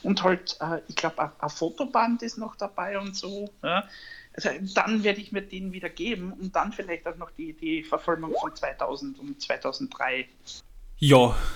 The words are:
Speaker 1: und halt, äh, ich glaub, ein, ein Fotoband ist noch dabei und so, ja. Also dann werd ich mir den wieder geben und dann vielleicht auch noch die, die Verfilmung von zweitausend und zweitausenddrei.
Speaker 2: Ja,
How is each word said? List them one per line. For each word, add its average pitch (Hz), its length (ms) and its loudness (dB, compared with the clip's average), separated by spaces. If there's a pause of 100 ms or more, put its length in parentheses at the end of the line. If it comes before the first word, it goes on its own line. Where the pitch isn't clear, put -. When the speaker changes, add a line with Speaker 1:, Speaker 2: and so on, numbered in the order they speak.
Speaker 1:
und 196 200 2
halt, 185 360 2
äh, 160 200 -2 (100)
ich - 60 -16
glaub, - 240 0
ein, 147 100 0 (100)
ein 147 100 -4
Fotoband 233 760 0
ist 233 140 -8
noch 220 200 -10
dabei 196 420 -4
und 196 160 -8
so, 202 340 -8 (140)
ja. 180 240 0 (460)
Also - 160 -2 (260)
dann 214 280 4
werd 202 140 2
ich 208 140 -12
mir 196 100 -2
den 190 300 -8
wieder 175 180 -8
geben 170 440 -4
und 185 220 -8
dann 175 180 2
vielleicht 175 340 -6
auch 165 100 -6
noch 170 140 -12
die, 160 220 -10
die 156 300 -4
Verfilmung 160 560 0
von 156 160 -4
zweitausend 135 640 -4
und 143 220 -12
zweitausenddrei. 131 840 -2 (720)
Speaker 2:
Ja, 127 380 10 (200)